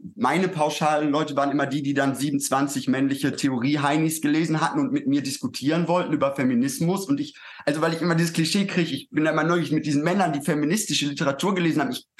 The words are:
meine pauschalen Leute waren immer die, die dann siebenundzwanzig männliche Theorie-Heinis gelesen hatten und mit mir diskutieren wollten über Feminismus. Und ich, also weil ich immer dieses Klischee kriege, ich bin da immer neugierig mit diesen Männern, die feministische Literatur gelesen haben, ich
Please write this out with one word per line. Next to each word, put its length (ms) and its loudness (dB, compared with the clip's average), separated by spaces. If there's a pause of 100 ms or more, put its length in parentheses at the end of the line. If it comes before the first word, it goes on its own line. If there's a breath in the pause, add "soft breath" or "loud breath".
(140)
meine 320 0
pauschalen 640 0
Leute 240 0
waren 160 0
immer 160 0
die, 160 -2
die 120 -2
dann 200 0
siebenundzwanzig 720 -2
männliche 480 0
Theorie-Heinis 840 0
gelesen 400 0
hatten 180 -2
und 140 0
mit 160 -2
mir 120 2
diskutieren 680 -2
wollten 240 0
über 240 0
Feminismus. 720 0
Und 120 0
ich, 180 -8 (300 loud breath)
also 140 0
weil 120 0
ich 100 -4
immer 120 2
dieses 200 0
Klischee 340 0
kriege, 260 -2
ich 160 -10
bin 140 4
da 80 2
immer 100 2
neugierig 300 2
mit 120 0
diesen 200 2
Männern, 280 2
die 100 -2
feministische 640 0
Literatur 500 0
gelesen 260 2
haben, 80 -2
ich 160 -8 (140)